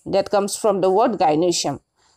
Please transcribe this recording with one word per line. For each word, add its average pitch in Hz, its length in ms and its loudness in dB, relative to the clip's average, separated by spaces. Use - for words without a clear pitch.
that 185 260 -2
comes 202 240 -2
from 202 260 0
the 190 80 2
word 220 240 2
gynoecium, 165 640 0